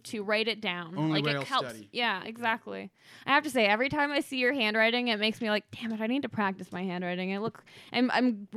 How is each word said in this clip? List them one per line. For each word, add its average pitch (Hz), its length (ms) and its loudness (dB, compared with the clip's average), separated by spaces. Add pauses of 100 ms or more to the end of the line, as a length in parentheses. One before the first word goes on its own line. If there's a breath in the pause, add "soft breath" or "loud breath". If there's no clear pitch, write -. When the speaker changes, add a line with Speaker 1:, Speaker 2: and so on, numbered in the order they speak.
Speaker 1:
to 214 180 -6
write 214 240 2
it 214 140 -4
down. 175 360 -4
Speaker 2:
Only 151 240 2
Speaker 1:
Like, 147 40 0
Speaker 2:
way 147 80 0
Speaker 1:
it - 20 0
Speaker 2:
I'll 139 100 -4
Speaker 1:
helps. 135 240 -2
Speaker 2:
study. 110 220 -12
Speaker 1:
Yeah, 220 320 0
Speaker 2:
Yeah. - 40 -10
Speaker 1:
exactly. 226 640 -4 (380 loud breath)
I 269 80 4
have 294 80 4
to 302 80 -6
say, 233 160 6
every 220 220 4
time 294 220 0
I 285 100 0
see - 180 -4
your 247 140 4
handwriting, 226 560 2
it 208 100 2
makes 214 220 0
me 220 100 0
like, 208 180 0
"Damn 226 220 -8
it, 220 100 -4
I 220 60 -2
need 262 160 0
to 226 60 -4
practice 190 420 -2
my 180 140 -6
handwriting." 180 500 -2
I - 20 -2
look, 220 260 -6 (300 loud breath)
I'm, 247 160 4
I'm, 220 480 0